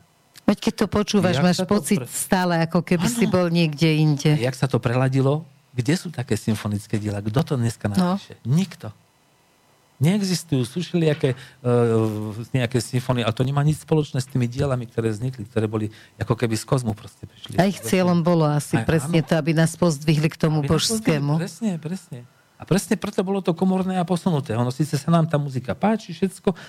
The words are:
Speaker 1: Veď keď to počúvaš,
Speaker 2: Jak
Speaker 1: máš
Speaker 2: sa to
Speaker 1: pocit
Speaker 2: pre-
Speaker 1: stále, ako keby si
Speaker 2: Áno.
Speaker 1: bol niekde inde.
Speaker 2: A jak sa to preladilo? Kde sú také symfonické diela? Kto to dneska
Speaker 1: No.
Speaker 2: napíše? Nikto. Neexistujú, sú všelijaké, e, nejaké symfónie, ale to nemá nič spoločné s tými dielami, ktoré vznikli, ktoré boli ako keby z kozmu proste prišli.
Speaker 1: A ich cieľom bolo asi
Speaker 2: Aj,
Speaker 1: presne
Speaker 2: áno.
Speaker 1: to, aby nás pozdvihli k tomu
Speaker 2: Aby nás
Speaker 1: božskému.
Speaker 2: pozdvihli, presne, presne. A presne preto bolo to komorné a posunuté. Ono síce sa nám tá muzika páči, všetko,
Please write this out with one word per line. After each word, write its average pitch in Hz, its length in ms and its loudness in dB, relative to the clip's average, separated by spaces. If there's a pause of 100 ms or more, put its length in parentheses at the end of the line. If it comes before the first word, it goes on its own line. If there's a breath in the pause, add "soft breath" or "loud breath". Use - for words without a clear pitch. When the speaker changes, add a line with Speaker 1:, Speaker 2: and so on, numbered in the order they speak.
(420)
Speaker 1:
Veď 202 180 2
keď - 140 -2
to 214 120 0
počúvaš, 196 480 2
Speaker 2:
Jak 160 120 2
Speaker 1:
máš 180 100 4
Speaker 2:
sa 185 80 0
to 180 60 -2
Speaker 1:
pocit 202 260 2
Speaker 2:
pre- 123 140 -4
Speaker 1:
stále, 180 500 0
ako 165 220 0
keby 180 260 0
si 233 160 0
Speaker 2:
Áno. 202 80 0
Speaker 1:
bol 180 160 4
niekde 165 400 2
inde. 151 460 4
Speaker 2:
A 127 80 0
jak 131 100 0
sa - 140 -4
to 127 100 0
preladilo? 131 680 2 (240)
Kde 127 260 0
sú 175 140 -6
také 120 240 -4
symfonické 104 640 -2
diela? 104 240 -6
Kto 110 180 -2
to 160 140 -2
dneska 117 320 -2
Speaker 1:
No. 180 320 0
Speaker 2:
napíše? - 240 -20
Nikto. 151 480 -2 (1080)
Neexistujú, 175 680 0
sú 180 160 -6
všelijaké, 156 480 0
e, 123 60 -4 (1120 loud breath)
nejaké 123 320 0
symfónie, 123 400 -2
ale 110 80 0
to 127 160 0
nemá 143 160 0
nič 151 180 2
spoločné 151 380 -2
s 127 80 -4
tými 127 180 -2
dielami, 127 400 -2
ktoré 113 240 -2
vznikli, 107 380 -6
ktoré 110 180 -2
boli 107 220 -2 (320 loud breath)
ako 110 160 0
keby 110 240 -2
z - 80 -12
kozmu 123 260 0
proste - 300 -14
prišli. - 320 -18
Speaker 1:
A 180 100 4
ich 202 140 -2
cieľom 180 420 2
bolo 165 220 4
asi 147 320 0
Speaker 2:
Aj, 113 100 2
Speaker 1:
presne 160 380 2
Speaker 2:
áno. - 80 -6
Speaker 1:
to, 175 60 2
aby 156 180 0
nás 160 180 2
pozdvihli 151 540 2
k 156 100 -4
tomu 156 220 2
Speaker 2:
Aby 143 80 0
nás 170 80 0
Speaker 1:
božskému. 156 640 0
Speaker 2:
pozdvihli, - 0 -
presne, 202 400 -4
presne. 156 400 -10 (340)
A - 120 -20
presne 196 300 0
preto 202 280 -4
bolo 196 160 -2
to 185 140 -2
komorné 185 420 0
a 185 80 0
posunuté. 165 520 0
Ono 120 160 0
síce 151 260 -2
sa - 120 -6
nám 165 160 4
tá 160 120 -2
muzika 143 360 -4
páči, 214 380 -2
všetko, 190 400 -4 (180 loud breath)